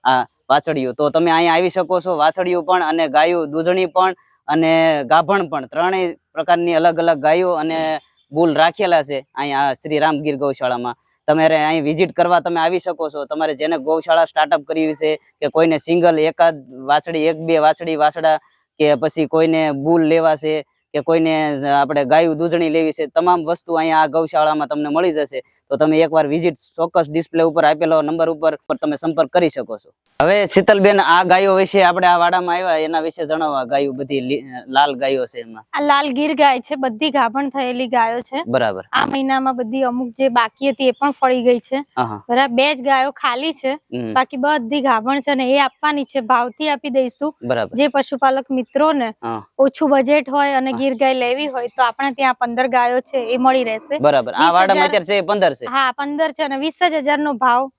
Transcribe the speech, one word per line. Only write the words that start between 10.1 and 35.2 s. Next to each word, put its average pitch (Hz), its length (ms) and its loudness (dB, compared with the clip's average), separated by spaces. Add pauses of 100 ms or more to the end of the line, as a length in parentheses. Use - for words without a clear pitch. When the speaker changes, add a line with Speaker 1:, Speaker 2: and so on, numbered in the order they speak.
Speaker 1:
ગીર 147 180 -4
ગૌશાળામાં. 123 580 -4 (340)
તમારે 156 360 2
અહીં 160 180 0
વિઝિટ 156 300 0
કરવા 175 280 2
તમે 170 200 -4
આવી 175 180 0
શકો 160 300 -6
છો. 143 160 -8
તમારે 156 300 -4
જેને 156 240 -4
ગૌશાળા 160 460 2
સ્ટાર્ટઅપ 156 360 0
કરવી 156 340 -2
છે 156 220 -2
કે - 320 -8
કોઈને 160 300 2
સિંગલ 170 400 2
એકાદ 156 560 0
વાછડી, 151 520 -2
એક 160 100 0
બે 165 220 0
વાછડી, 156 380 0
વાછડા 156 420 2 (400)
કે 147 160 4
પછી 151 320 -2
કોઈને 160 460 2
બુલ 156 300 2
લેવા 160 340 2
છે 156 280 -4 (300)
કે 147 60 0
કોઈને 160 320 0 (360)
આપણે 143 360 2
ગાયું 156 340 2
દૂધણી 170 300 0
લેવી 156 240 0
છે, 151 140 -6
તમામ 170 380 0
વસ્તુ 170 300 -4
અહીંયા 160 280 2
આ 156 40 2
ગૌશાળામાં 151 640 0
તમને 147 200 -4
મળી 165 240 0
જશે. 139 300 -4 (260)
તો 139 80 -2
તમે 156 240 2
એકવાર 156 260 2
વિઝિટ 160 280 -2 (220)
ચોક્કસ 165 340 0
ડિસ્પ્લે 165 320 -2
ઉપર 160 220 2
આપેલો 156 380 2
નંબર 160 260 -2
ઉપર, 156 280 -2
પર - 200 -8
તમે 151 200 -4
સંપર્ક 160 340 -4
કરી 175 200 2
શકો 110 280 -10
છો. - 120 -20 (320)
હવે 196 240 2
શીતલબેન, 196 540 4
આ 175 240 4
ગાયો 190 320 4
વિશે 190 260 2
આપણે 180 240 4
આ 175 120 6
વાડામાં 175 380 0
આવ્યા, 180 200 0
એના 156 240 -2
વિશે 160 240 -6
જણાવો. 156 300 -2
આ 131 100 -2
ગાયો 139 280 -2
બધી 135 280 -4
લી-, 127 240 -4 (240)
લાલ 139 260 2
ગાયો 131 320 -2